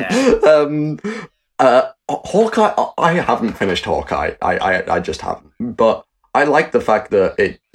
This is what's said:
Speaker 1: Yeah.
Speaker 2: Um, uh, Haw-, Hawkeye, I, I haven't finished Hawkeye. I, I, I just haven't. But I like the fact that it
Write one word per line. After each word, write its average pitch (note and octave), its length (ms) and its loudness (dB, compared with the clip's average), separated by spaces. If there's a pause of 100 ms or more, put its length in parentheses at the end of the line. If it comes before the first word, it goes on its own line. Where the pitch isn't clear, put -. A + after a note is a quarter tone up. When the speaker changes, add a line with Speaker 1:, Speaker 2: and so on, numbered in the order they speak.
Speaker 1:
Yeah. B3 500 2
Speaker 2:
Um, D3+ 480 2 (600)
uh, C3 320 4 (180)
Haw-, - 160 -6
Hawkeye, A3 520 0
I, - 220 -2
I E3 160 2
haven't A#2 400 -2
finished F#2+ 300 -4
Hawkeye. D2+ 560 -4
I, F2+ 180 -2
I, F#2 380 -2
I F2+ 40 0
just - 220 -6
haven't. - 360 -10
But A2+ 460 0 (300)
I C#3 100 2
like D3+ 260 2
the A#2 100 0
fact G#2+ 300 0
that F#2+ 260 2
it G2 220 -2 (160)